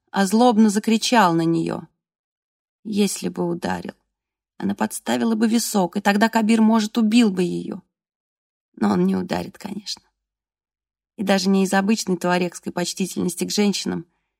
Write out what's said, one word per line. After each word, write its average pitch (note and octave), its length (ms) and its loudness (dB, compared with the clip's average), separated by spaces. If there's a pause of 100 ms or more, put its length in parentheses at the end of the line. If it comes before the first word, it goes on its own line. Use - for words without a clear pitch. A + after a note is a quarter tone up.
(120)
а G3 140 0
злобно A3 440 4
закричал G#3+ 640 2
на E3 80 2
неё. E3 460 -2 (1000)
Если G3 380 -2
бы F3+ 180 -4
ударил, F3 460 -6 (640)
она G3+ 180 -4
подставила A#3 600 -2
бы A3 120 0
висок, G#3+ 520 0
и - 20 -4
тогда G3+ 300 2
Кабир, A3 320 2
может, A3 340 2
убил A3+ 340 4
бы F#3 120 -2
её. F3 400 -6 (920)
Но G#3 160 0
он F3+ 120 2
не F#3+ 100 0
ударит, F3+ 440 -6
конечно. - 440 -12 (1160)
И - 40 -8
даже G3 280 0
не G3 140 4
из F#3 100 0
обычной G3 420 0
туарегской F3+ 560 -2
почтительности F3+ 720 -6
к F3+ 60 -6
женщинам, F#3+ 560 -2 (340)